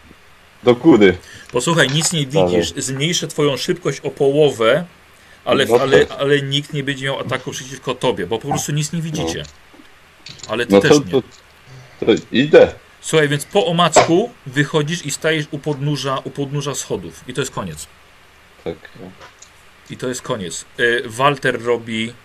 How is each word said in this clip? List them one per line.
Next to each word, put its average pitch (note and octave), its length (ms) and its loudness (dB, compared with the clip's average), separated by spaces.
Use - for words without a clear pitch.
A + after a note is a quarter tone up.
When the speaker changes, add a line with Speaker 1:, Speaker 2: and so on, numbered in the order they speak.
Speaker 1:
do A#2+ 120 6
góry. G#2 420 6
Speaker 2:
Posłuchaj, C#3 380 2
nic D#3 240 -2
nie D3+ 120 -2
Speaker 1:
Dalej. F#2+ 300 2
Speaker 2:
widzisz. E2 180 0
Zmniejszę D3 420 -4
twoją D3 300 -2
szybkość E3+ 420 -4
o C#3+ 120 -8
połowę, C#3 760 2
ale, B2+ 200 2
Speaker 1:
No A2 160 4
Speaker 2:
ale, C#3+ 240 4
Speaker 1:
tak. B2+ 160 -8
Speaker 2:
ale C#3+ 200 2
nikt C#3 320 -6
nie C#3+ 100 -4
będzie C3+ 220 -6
miał C3+ 140 -4
ataku B2 320 -6
przeciwko B2+ 440 -8
tobie, G2+ 320 -2
bo A2+ 120 -4
po - 80 -12
prostu - 240 -4
nic D3+ 220 -4
nie E3+ 80 -4
widzicie. D#3+ 380 -6
Speaker 1:
No. - 1120 -18
Speaker 2:
Ale A#2+ 120 -2
ty G2+ 80 0
Speaker 1:
No G2 80 8
Speaker 2:
też C#3+ 100 6
Speaker 1:
to, D3 140 8
Speaker 2:
nie. E3+ 60 -12
Speaker 1:
to, C3 100 2
to - 60 -8
idę. C#3+ 420 6
Speaker 2:
Słuchaj, D#3 280 2
więc C#3+ 160 -4
po G3+ 200 0
omacku E3+ 680 2
wychodzisz D3 600 -2
i C#3 60 -8
stajesz D#3+ 400 -2
u D3 80 -8
podnóża, C#3 640 -4
u C#3+ 60 -12
podnóża C#3 460 -6
schodów. F2+ 520 -8
I B2 60 -12
to C#3 80 -4
jest B2+ 100 -6
koniec. E2+ 360 -10
Speaker 1:
Tak. E2+ 120 -8
Speaker 2:
I A2+ 80 -14
to B2+ 100 -8
jest B2+ 140 -8
koniec. G2+ 440 -8
Y, A#2+ 260 0
Walter B2 580 -2
robi, A2+ 500 -4